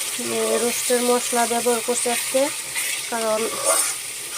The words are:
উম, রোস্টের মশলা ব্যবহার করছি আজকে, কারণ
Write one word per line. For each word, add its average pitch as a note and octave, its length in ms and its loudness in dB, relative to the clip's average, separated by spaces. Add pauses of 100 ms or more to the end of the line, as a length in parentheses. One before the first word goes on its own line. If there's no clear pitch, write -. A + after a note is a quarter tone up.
(200)
উম, A3+ 400 0
রোস্টের A#3+ 420 2
মশলা A#3+ 440 2
ব্যবহার A#3 400 2
করছি B3 240 0
আজকে, C4 380 2 (640)
কারণ A3+ 380 0 (880)